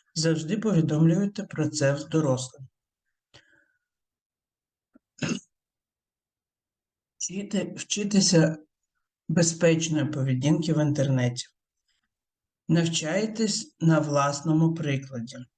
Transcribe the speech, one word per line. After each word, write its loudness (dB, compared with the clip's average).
завжди -2
повідомлюйте 2
про -4
це 0
з -10
дорослим. -2
Вчити-, -6
вчитися 2
безпечної 2
поведінки 0
в 2
інтернеті. 0
Навчайтесь -2
на 4
власному 0
прикладі. -6